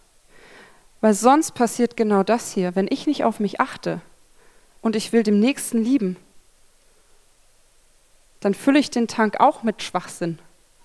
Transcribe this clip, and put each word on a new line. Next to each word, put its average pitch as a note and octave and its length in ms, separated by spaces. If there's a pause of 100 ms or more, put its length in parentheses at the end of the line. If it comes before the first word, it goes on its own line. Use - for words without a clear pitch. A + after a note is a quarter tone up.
(1040)
Weil G#3+ 100
sonst B3+ 400
passiert A#3 440
genau G#3 260
das A3 300
hier. F3+ 220
Wenn F#3+ 140
ich - 180
nicht D4 180
auf A3 160
mich G3+ 200
achte F3 400 (800)
und A3 160
ich - 160
will A#3 100
dem G#3 180
Nächsten A#3 440
lieben G#3 320 (2250)
dann G3+ 120
fülle C#4 260
ich - 100
den A#3 180
Tank G#3+ 300
auch C#4+ 240
mit A3+ 200
Schwachsinn - 560 (460)